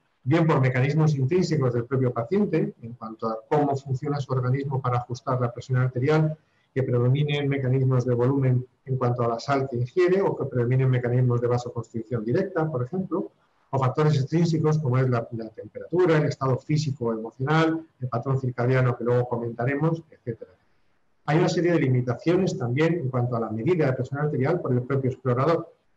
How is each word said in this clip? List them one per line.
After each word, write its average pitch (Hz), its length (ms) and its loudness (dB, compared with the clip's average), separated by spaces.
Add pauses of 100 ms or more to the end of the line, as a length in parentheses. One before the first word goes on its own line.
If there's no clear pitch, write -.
(240)
bien 160 240 4
por 156 120 4
mecanismos 135 540 2
intrínsecos 135 640 0
del 117 100 -2
propio 131 260 0
paciente, 190 680 0
en 120 120 -14
cuanto 113 340 -10
a 110 100 -4 (100)
cómo 143 300 2
funciona 143 420 -4
su 127 120 -8
organismo 131 500 -2
para 123 160 0
ajustar 123 420 -4
la 120 140 -2
presión 127 240 -4
arterial, 151 580 2 (380)
que 131 80 0
predominen 139 680 2
mecanismos 131 600 2
de 123 80 2
volumen 127 500 2 (200)
en 131 120 -2
cuanto 123 240 0
a 117 60 0
la 117 120 -2
sal 135 300 -2
que 120 80 -6
ingiere 180 460 2
o 160 120 0
que 127 100 -6
predominen 123 440 0
mecanismos 123 500 2
de 120 100 0
vasoconstricción 117 760 -4
directa, 165 420 0
por 123 160 -4
ejemplo, - 480 -4 (400)
o 135 80 0
factores 131 360 2
extrínsecos 156 640 2
como 127 200 0
es 131 120 2
la, 117 220 -2
la 110 180 -8
temperatura, 160 680 0
el 147 80 2
estado 127 320 -2
físico 143 480 -2
o 113 80 0
emocional, 151 680 0 (160)
el 127 80 -6
patrón 127 320 -2
circadiano 123 560 0
que - 80 -10
luego 123 240 0
comentaremos, 139 840 -2
etcétera. - 400 -12 (760)
Hay 151 120 2
una 180 120 4
serie 170 220 0
de 165 80 2
limitaciones 135 800 0
también 139 380 0
en 139 140 -4
cuanto 120 260 -2
a 113 40 -2
la 110 100 -4
medida 135 380 0
de 127 60 0
presión - 260 -6
arterial 151 420 0
por 131 120 0
el 123 100 2
propio 131 260 -2
explorador, 131 640 0 (240)